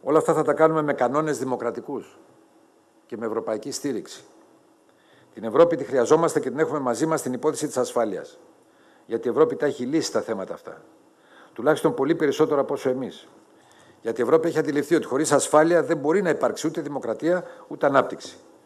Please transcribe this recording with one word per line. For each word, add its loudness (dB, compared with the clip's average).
Όλα 4
αυτά 2
θα 2
τα 2
κάνουμε 4
με -2
κανόνες 0
δημοκρατικούς -6
και -12
με -6
ευρωπαϊκή -4
στήριξη. -8
Την -12
Ευρώπη 6
τη -6
χρειαζόμαστε 2
και -4
την -8
έχουμε 0
μαζί -2
μας 0
στην -6
υπόθεση -2
της -6
ασφάλειας. -4
Γιατί -4
η 0
Ευρώπη 2
τα -2
έχει -4
λύσει -2
τα 0
θέματα -6
αυτά. -18
Τουλάχιστον 0
πολύ 0
περισσότερο 0
από -2
όσο -4
εμείς. -6
Γιατί -4
η 2
Ευρώπη 4
έχει 0
αντιληφθεί 0
ότι 2
χωρίς 0
ασφάλεια 4
δεν 0
μπορεί 0
να 0
υπάρξει -2
ούτε -4
δημοκρατία, -2
ούτε -2
ανάπτυξη. 0